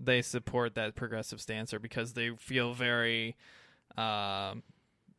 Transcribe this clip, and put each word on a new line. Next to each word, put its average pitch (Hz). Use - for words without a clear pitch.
they 123
support 120
that 107
progressive 110
stance 110
or 107
because 117
they 120
feel 120
very, 117
um, 101